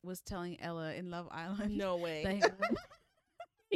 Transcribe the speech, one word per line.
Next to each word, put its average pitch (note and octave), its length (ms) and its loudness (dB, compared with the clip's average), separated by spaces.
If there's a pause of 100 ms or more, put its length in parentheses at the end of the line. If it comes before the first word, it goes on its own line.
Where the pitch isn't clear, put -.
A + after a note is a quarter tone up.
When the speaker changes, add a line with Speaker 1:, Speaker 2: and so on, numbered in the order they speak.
Speaker 1:
was F3+ 160 -6
telling F3 400 -4
Ella D#3+ 340 -4
in F3+ 160 -4
Love F3 220 -6
Island G3+ 460 -2
Speaker 2:
No F#3+ 180 2
way. E3 300 0
Speaker 1:
that F#3+ 100 4
he G3+ 80 6 (1300)